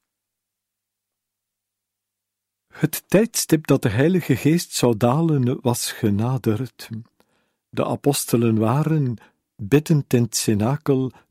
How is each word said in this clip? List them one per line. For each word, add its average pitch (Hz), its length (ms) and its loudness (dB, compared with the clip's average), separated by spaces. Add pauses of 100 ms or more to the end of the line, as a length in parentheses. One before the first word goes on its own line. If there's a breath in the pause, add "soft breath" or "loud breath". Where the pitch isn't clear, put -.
(2750)
Het - 340 -4
tijdstip 175 600 0
dat 139 140 2
de 127 80 -2
Heilige 147 460 0
Geest 160 380 0
zou 120 240 2
dalen 135 640 0
was - 300 -2
genaderd. 113 960 -2 (800)
De - 160 -4
apostelen 120 720 0
waren, 131 600 0 (380 soft breath)
biddend 143 580 0
in 120 100 4
het 110 120 -4
cenakel, 131 760 -2 (200 soft breath)